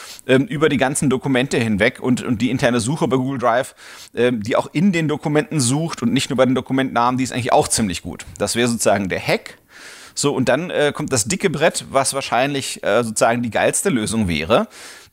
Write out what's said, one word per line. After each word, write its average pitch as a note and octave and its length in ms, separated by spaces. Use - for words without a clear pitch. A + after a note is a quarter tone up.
ähm, C3+ 200
über D3+ 240
die C#3 80
ganzen C3+ 320
Dokumente C3 480
hinweg A2+ 420
und, B2+ 220
und A#2 180
die B2 100
interne B2 300
Suche D3 280
bei B2+ 100
Google C3 200
Drive, A#2+ 360
ähm, A#2+ 280
die G#2 140
auch - 160
in F#3 180
den E3 160
Dokumenten D3+ 540
sucht C#3+ 400
und A2+ 140
nicht C3+ 160
nur B2+ 80
bei B2+ 80
den C3 80
Dokumentennamen, B2+ 640
die C3 60
ist - 100
eigentlich B2 180
auch D3 160
ziemlich G2 320
gut. - 240
Das G2+ 180
wäre A#2+ 120
sozusagen G2+ 420
der E2+ 100
Hack. - 380
So, C#3+ 200
und C3 140
dann, D3 220
äh, C3+ 240
kommt D#3 180
das B2+ 140
dicke F#3 240
Brett, D3 400
was C3 240
wahrscheinlich, C3 720
äh, G#2+ 200
sozusagen A#2 380
die A#2+ 80
geilste G#2+ 400
Lösung A2 380
wäre. F2 400